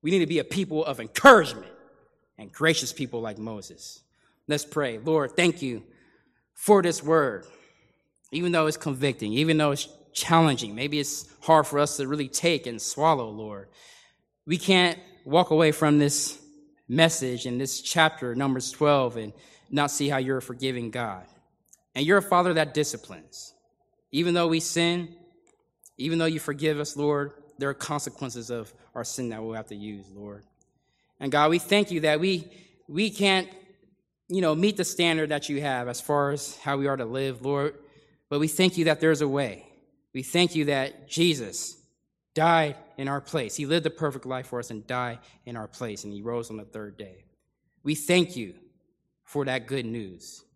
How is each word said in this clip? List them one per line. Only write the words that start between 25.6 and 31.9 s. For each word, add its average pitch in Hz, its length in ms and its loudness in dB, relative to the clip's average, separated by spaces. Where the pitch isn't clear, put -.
even 165 220 -2
though 165 80 2
you 160 120 0
forgive 147 400 -2
us, 147 180 -6
Lord, 143 360 0
there 139 120 -2
are 135 40 -6
consequences 127 760 -8
of 117 220 -8
our 120 80 -6
sin 120 280 -8
that 110 120 -10
we'll 113 120 -8
have 110 140 -12
to 107 80 -14
use, 104 280 -12
Lord. 101 300 -16
And 139 120 -4
God, 147 180 4
we 175 80 2
thank 202 320 2